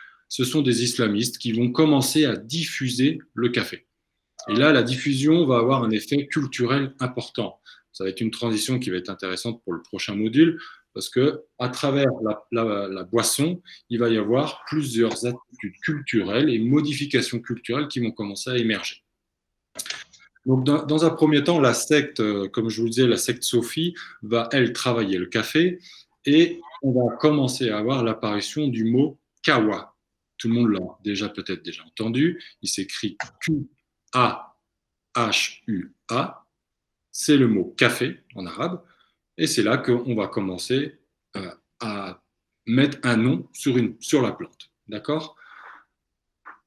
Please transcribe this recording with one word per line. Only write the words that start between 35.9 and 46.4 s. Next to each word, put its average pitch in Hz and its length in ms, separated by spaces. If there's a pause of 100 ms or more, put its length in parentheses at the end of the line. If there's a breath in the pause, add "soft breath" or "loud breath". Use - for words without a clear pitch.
A. 131 380 (640)
C'est - 280
le 127 100
mot 104 280
café - 440 (140)
en 98 100
arabe. 156 380 (560 soft breath)
Et 160 80
c'est - 160
là 120 160
qu'on 120 360
va 104 140
commencer, 107 720 (380)
euh, 92 140 (300)
à 101 420 (440)
mettre 135 360
un 120 140
nom 131 380
sur, 127 240
une, 110 200
sur - 220
la 104 120
plante. - 380 (180)
D'accord ? 147 480 (1300 loud breath)